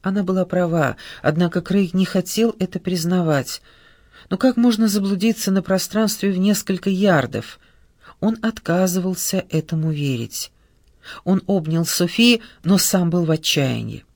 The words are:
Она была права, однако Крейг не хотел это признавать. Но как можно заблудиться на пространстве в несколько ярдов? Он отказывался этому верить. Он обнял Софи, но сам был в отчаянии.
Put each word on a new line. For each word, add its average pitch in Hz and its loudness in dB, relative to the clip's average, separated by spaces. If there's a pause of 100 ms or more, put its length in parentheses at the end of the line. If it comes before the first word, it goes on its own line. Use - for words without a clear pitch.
Она 196 0
была 185 0
права, 170 0 (260)
однако 170 2
Крейг 185 0
не 185 4
хотел 220 0
это 185 -4
признавать. 170 0 (640)
Но 190 -2
как 254 2
можно 226 4
заблудиться 196 0
на 190 2
пространстве 202 -2
в 180 -2
несколько 196 0
ярдов? 170 0 (600)
Он 220 0
отказывался 185 -2
этому 160 -2
верить. 139 -4 (720)
Он 180 2
обнял 165 0
Софи, 226 2 (200)
но 190 4
сам 180 2
был 170 0
в 156 0
отчаянии. 123 -2 (100)